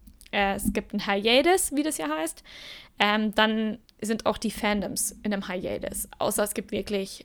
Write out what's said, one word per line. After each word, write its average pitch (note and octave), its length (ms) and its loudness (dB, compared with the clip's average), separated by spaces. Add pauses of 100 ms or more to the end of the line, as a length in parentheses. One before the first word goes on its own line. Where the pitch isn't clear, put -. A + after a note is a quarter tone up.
(320)
äh, G3 240 2
es - 180 -2
gibt - 200 -4
ein G#3 120 -2
Hiatus, B3 680 4
wie C#4+ 100 2
das D#4 140 -2
ja D4+ 120 -4
heißt, D#4 340 -4 (560)
ähm, G#3 360 4
dann A3 420 2 (240)
sind G#3+ 240 -2
auch G#3 120 2
die G#3 140 -2
Fandoms - 600 -2 (120)
in G#3 100 -2
einem G3 140 -4
Hiatus. - 600 -6 (100)
Außer G#3 260 2
es G#3 100 -2
gibt - 180 -6
wirklich G3+ 540 -4